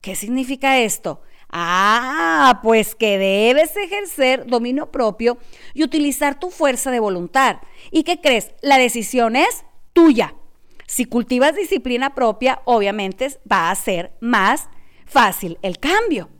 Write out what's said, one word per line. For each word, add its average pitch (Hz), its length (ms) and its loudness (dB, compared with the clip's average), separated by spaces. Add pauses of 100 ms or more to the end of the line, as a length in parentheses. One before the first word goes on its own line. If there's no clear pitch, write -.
¿Qué 190 140 -12
significa 262 640 0
esto? 196 420 -4 (280)
Ah, 247 1120 2
pues 220 320 2
que 208 240 0
debes 226 600 2
ejercer 311 720 -2
dominio 247 440 -2
propio 233 460 -2 (360)
y 302 120 0
utilizar 285 520 -2
tu 359 120 -8
fuerza 269 420 -2
de 240 80 0
voluntad. 202 600 0 (300)
¿Y 311 140 2
qué 349 160 -2
crees? 240 320 0 (100)
La 277 180 4
decisión 233 580 0
es 392 260 0 (300)
tuya. 254 420 6 (500)
Si - 200 -4
cultivas 247 500 0
disciplina 269 600 -4
propia, 247 500 0
obviamente 208 760 -2 (100)
va 180 220 2
a 196 40 -2
ser 180 440 -4
más 226 480 0 (380)
fácil 196 560 0
el 180 180 -6
cambio. 339 480 -2 (120)